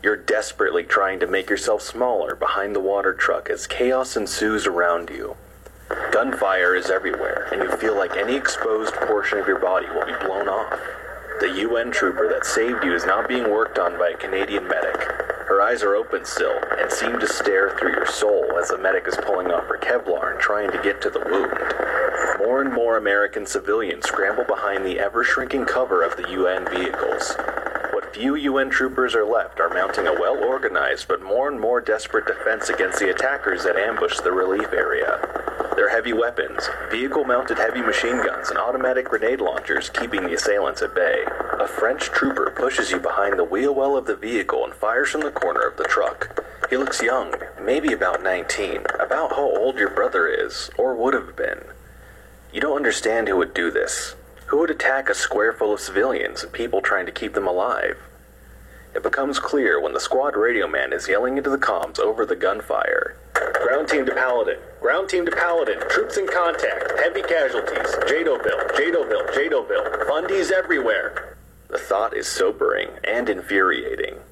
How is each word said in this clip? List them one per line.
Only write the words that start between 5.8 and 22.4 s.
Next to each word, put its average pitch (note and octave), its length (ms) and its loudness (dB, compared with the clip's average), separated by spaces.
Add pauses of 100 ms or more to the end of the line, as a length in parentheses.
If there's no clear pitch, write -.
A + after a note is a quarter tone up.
Gunfire F#2+ 640 4
is F2+ 120 0
everywhere, - 600 0
and F#2 140 0
you - 140 -2
feel A2 180 0
like F#2+ 200 0
any A2 200 0
exposed A2 580 0
portion G#2 440 0
of F#2+ 100 0
your F#2+ 100 2
body F#2 300 2
will G#2 180 0
be - 180 -6
blown G2 240 -2
off. G#2 300 -2 (600)
The F#2+ 100 2 (120)
U A#2 160 0
N A#2 120 -2
trooper - 380 0
that - 180 0
saved A#2 380 0
you F2 100 2
is F2 120 0
not G#2 220 2
being B2 220 2
worked A2 300 2
on F2 180 0
by F2 120 4
a E2 60 -6
Canadian G2 520 -2
medic. - 320 -2 (460)
Her G2 160 4
eyes A2 200 2
are G2+ 120 4
open G#2 320 0
still - 340 0 (180)
and - 140 0
seem - 280 -2
to - 60 0
stare G2 520 2
through F#2 140 2
your - 140 0
soul E2+ 540 2
as - 80 -2
the - 80 2
medic F#2+ 320 2
is F2+ 80 -2
pulling F#2 340 0
off E2+ 180 0
her - 100 -2
Kevlar G2+ 540 0
and - 80 -6
trying G#2 320 2
to F2+ 100 -4
get G2+ 180 0
to G2+ 100 0
the - 100 -2
wound. - 1160 0
More A#2+ 220 2